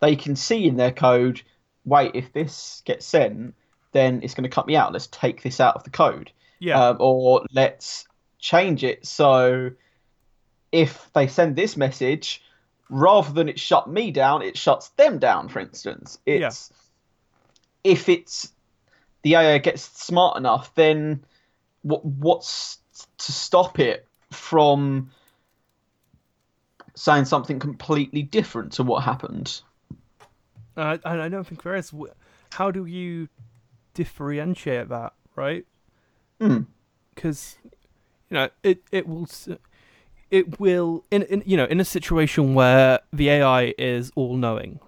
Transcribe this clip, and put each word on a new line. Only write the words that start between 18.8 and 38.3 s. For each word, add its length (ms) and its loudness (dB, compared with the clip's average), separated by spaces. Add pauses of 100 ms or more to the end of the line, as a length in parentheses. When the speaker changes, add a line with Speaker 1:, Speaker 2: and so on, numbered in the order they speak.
Speaker 1:
the 120 4
A 200 6
I 40 4
gets 240 -2
smart 540 0
enough, 380 -2
then 500 2 (580)
what, 220 -4
what's 760 -4 (400)
to 140 -10
stop 460 0
it 300 0 (240)
from 800 2 (1900)
saying 300 2
something 340 -4
completely 640 -6
different 500 -6
to 100 -4
what 220 -2
happened? 580 -8 (1120)
Speaker 2:
Uh, 280 -4
and 180 -6
I 60 -8
don't 180 -10
think 160 -20
there 140 -8
is. 140 -10
W-, 220 -16 (420)
how 180 -4
do 140 -8
you 420 -10 (640)
differentiate 920 -6
that, 240 -10 (240)
right? 280 -6 (760)
Speaker 1:
Hmm. 220 2 (520)
Speaker 2:
'Cause, 420 -10 (760)